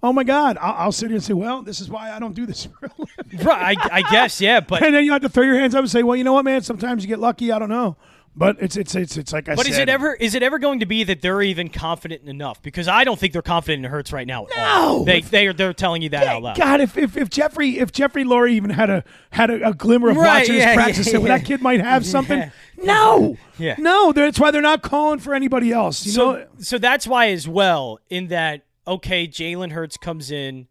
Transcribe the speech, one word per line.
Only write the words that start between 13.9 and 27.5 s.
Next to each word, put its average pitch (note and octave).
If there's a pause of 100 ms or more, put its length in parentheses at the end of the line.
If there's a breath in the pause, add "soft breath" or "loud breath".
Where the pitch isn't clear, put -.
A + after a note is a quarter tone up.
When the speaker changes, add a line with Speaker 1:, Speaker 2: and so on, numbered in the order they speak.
Speaker 2:
Hurts D3
right C3
now B2
at C5
all. F#4
Speaker 1:
No! -
Speaker 2:
They, F3+
Speaker 1:
If E3
Speaker 2:
they G3+
are, F#3+
they're F3+
telling E3+
you D#3
that C#3+
Speaker 1:
Yeah, C3+
Speaker 2:
out A#2
loud. A#2+
Speaker 1:
God, C#4+
if, C4+
if, B3+
if B3
Jeffrey, D4
if B3+
Jeffrey C#4
Lurie A#3+
even G#3
had G#3
a, F#3 (280 soft breath)
had A3+
a, A3+
a G#3
glimmer A#3
of C4+
Speaker 2:
Right, D#4
Speaker 1:
watching A#3
his A#3+
Speaker 2:
yeah, A#3
Speaker 1:
practice A#3
Speaker 2:
yeah, A3+
Speaker 1:
that G#3+
Speaker 2:
yeah. -
Speaker 1:
that -
kid C4+
might B3
have B3+
Speaker 2:
<laughs> -
Yeah. F3+
Speaker 1:
something, C4+ (260 loud breath)
no! G4+ (200)
Speaker 2:
Yeah. D#3+
Speaker 1:
No, F4+
that's D4
why D4+
they're D4
not D4+
calling D4+
for C#4
anybody B3+
else, F#3+
you G#3
Speaker 2:
So, A#3+
Speaker 1:
know? - (140)
Speaker 2:
so A#3+
that's B3
why A#3+
as E3
well, E3 (100)